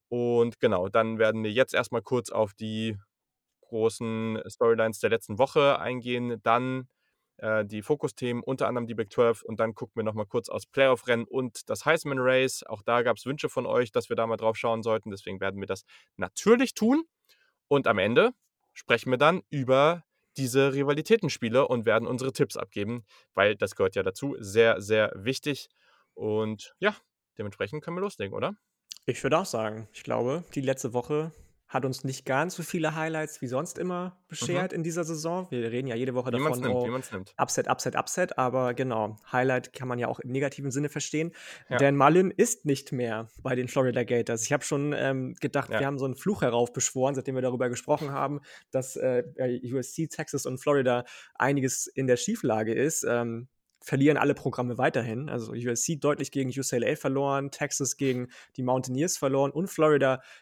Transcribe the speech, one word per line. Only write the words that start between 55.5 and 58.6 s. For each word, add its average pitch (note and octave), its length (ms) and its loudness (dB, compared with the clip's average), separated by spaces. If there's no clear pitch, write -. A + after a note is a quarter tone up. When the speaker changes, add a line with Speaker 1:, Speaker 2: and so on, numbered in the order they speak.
Speaker 2:
U - 20 -8
S A#2+ 260 -2
C E3+ 140 -2
deutlich C#3+ 360 0
gegen C3+ 200 -2
U C3+ 100 -6
C C3 140 -4
L A#2+ 80 0
A C#3 120 2
verloren, C#3 540 0
Texas C#3+ 480 -4
gegen B2 300 -2
die C3 60 -6